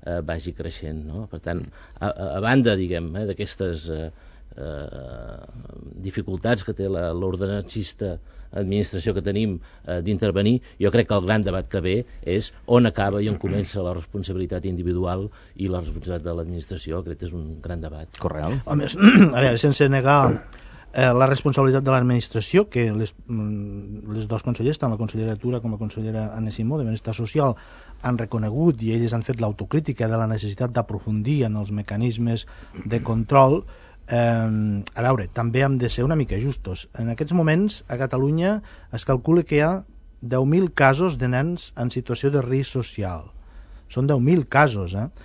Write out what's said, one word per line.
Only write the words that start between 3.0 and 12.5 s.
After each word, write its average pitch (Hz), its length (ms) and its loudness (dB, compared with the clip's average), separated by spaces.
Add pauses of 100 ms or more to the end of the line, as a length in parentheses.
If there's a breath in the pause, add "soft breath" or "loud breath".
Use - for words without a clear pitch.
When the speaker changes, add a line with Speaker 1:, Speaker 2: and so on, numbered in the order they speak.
Speaker 1:
eh, 104 140 -6
d'aquestes, 87 580 -6
eh, 80 220 -6 (480 soft breath)
eh, 65 800 -12 (680)
dificultats 98 640 -2
que 110 80 -4
té 98 160 -2
la, 87 240 0
l'ordenancista 95 1040 -4 (400 soft breath)
administració 101 560 0
que 92 80 -2
tenim, 101 360 0 (280 soft breath)
eh, 87 160 -2
d'intervenir, 101 560 2 (220 loud breath)
jo 98 120 4
crec 117 180 4
que 104 80 4
el 90 80 0
gran 107 180 4
debat 92 240 -2
que 95 160 -2
ve 92 120 2 (280 soft breath)
és 101 280 -2 (140)